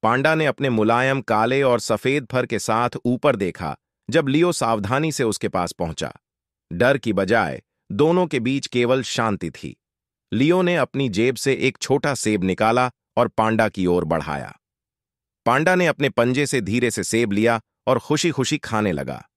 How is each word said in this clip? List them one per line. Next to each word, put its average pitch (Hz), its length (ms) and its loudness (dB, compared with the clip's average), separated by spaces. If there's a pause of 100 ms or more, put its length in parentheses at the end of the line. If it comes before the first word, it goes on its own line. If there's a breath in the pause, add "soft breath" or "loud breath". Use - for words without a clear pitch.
पांडा 135 320 2
ने 156 100 0
अपने 139 240 -2
मुलायम 120 520 2
काले 120 420 0
और 120 160 2
सफेद 131 520 -2
फर 127 140 0
के 110 140 -4
साथ 117 300 0 (160)
ऊपर 123 300 2
देखा। 85 420 -6 (320)
जब 147 180 2
लियो 160 240 2
सावधानी 117 600 -2
से 135 120 -4
उसके 110 240 -2
पास 87 240 -2
पहुंचा, 80 420 -6 (600)
डर 123 240 2
की 110 160 -2
बजाय 95 500 0 (280)
दोनों 165 360 2
के 143 120 -2
बीच 131 280 -4
केवल 123 360 0
शांति 104 460 -2
थी। - 260 -14 (580)
लियो 156 280 2
ने 175 140 0
अपनी 135 340 -2
जेब 113 260 0
से 135 180 0
एक 123 240 -2
छोटा 143 380 -2
सेब 107 280 -2
निकाला 113 480 0 (260)
और 120 100 2
पांडा 110 420 0
की 95 160 -2
ओर 87 200 2
बढ़ाया। 73 520 -6 (880)
पांडा 156 300 4
ने 180 120 2
अपने 143 220 0
पंजे 127 360 2
से 127 160 -2
धीरे 113 300 0
से 98 120 -4
सेब 110 280 0
लिया 110 300 2 (260)
और 127 120 2
खुशी-खुशी 151 580 -2
खाने 107 340 -2
लगा। 65 460 -8